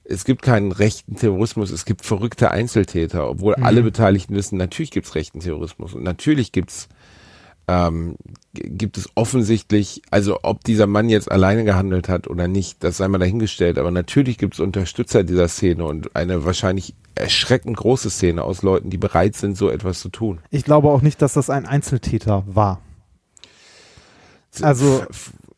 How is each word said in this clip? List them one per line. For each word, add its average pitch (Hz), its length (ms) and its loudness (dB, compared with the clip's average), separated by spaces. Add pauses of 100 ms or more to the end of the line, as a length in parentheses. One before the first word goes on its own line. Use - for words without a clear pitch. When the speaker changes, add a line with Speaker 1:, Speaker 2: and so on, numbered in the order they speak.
Speaker 1:
es - 200 -8
gibt 131 180 0
keinen 101 300 2
rechten 104 420 -2
Terrorismus, 104 560 0
es 85 140 -8
gibt - 200 -4
verrückte 110 460 0
Einzeltäter, 90 800 -2
obwohl 92 260 0
Speaker 2:
Mhm. 131 80 -2
Speaker 1:
alle 113 180 6
Beteiligten 101 520 2
wissen, 98 240 -4
natürlich 92 320 -6
gibt's - 240 -6
rechten - 260 -6
Terrorismus 82 540 -8
und 60 80 -10
natürlich 113 480 0
gibt's, - 380 -6 (800)
ähm, 85 480 0 (360)
g-, - 180 -12
gibt 101 280 -6
es 92 160 -10
offensichtlich, 110 960 0
also 101 320 0
ob - 220 -2
dieser 107 240 4
Mann 104 200 2
jetzt 107 220 2
alleine 98 320 4
gehandelt 95 460 0
hat 90 180 -2
oder 87 220 -2
nicht, 95 340 -4
das 90 140 0
sei 95 100 0
mal 98 120 2
dahingestellt, 92 600 0
aber 80 140 0
natürlich 117 440 0
gibt's - 220 -4
Unterstützer 98 640 0
dieser 87 240 2
Szene 85 380 0
und 76 320 -8
eine 87 280 -2
wahrscheinlich 92 520 -2 (180)
erschreckend - 640 -2
große 120 340 0
Szene 85 320 0
aus 92 200 -6
Leuten, 95 280 2
die 95 80 -4
bereit 92 380 0
sind, 101 200 -4
so 98 140 2
etwas 90 300 -4
zu - 80 -14
tun. 95 320 -6 (100)
Speaker 2:
Ich 143 140 -4
glaube 147 240 6
auch 139 140 4
nicht, 147 200 2
dass 143 120 2
das 143 160 0
ein 135 160 -4
Einzeltäter 113 800 -2
war. 98 320 0 (1700)
Speaker 1:
Z-, - 120 -6
Speaker 2:
Also 135 380 4
Speaker 1:
f-, - 80 -12
f-, - 220 -18 (260)